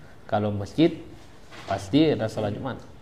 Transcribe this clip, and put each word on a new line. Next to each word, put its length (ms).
kalau 240
masjid 400
pasti 480
ada 160
sholat 240
Jumat. 320